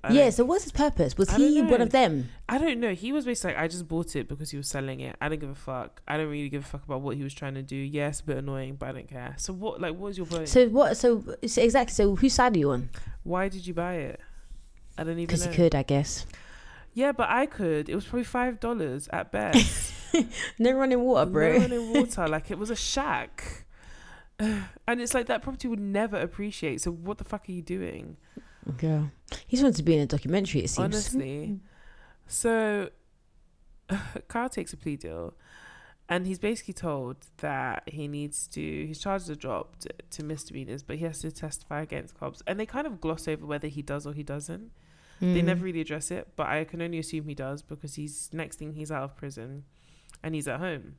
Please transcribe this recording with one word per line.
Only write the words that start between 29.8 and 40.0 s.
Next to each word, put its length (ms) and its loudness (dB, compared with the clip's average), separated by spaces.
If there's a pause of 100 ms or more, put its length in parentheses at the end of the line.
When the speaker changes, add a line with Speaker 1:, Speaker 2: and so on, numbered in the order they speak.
Speaker 2:
be 100 8
in 60 6
a 60 2
documentary, 580 0
it 60 0
seems. 140 -2
Speaker 1:
Honestly. 760 -2 (640)
So, 640 0 (1000)
<laughs> 400 -6
Kyle 200 -2
takes 240 -8
a 40 -14
plea 200 -6
deal. 380 -10 (720)
And 180 0
he's 120 -4
basically 360 -4
told 420 -6 (220)
that 480 -4
he 220 -8
needs 400 -6
to, 380 -6
his 120 -10
charges 300 -4
are 60 -8
dropped 520 -8 (240)